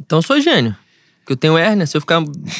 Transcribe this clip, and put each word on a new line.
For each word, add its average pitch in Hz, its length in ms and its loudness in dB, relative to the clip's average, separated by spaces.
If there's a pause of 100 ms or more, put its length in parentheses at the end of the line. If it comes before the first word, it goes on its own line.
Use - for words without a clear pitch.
Então 160 140 0
eu 170 40 0
sou 285 160 2
gênio, 165 360 2 (440)
porque - 140 -6
eu 127 40 -6
tenho 156 200 2
hérnia, 196 280 2
se 139 120 -4
eu 147 40 -2
ficar 165 200 0 (380)